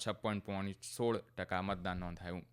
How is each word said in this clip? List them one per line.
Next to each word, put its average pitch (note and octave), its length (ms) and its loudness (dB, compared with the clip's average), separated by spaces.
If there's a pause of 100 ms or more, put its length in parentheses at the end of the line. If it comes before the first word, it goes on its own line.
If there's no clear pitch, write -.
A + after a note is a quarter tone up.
છપ્પન G#2 320 2
પોઇન્ટ G2 440 -2
સોળ A#2 340 2
ટકા - 440 0
મતદાન F#2 360 0
નોંધાયું. F2 560 -4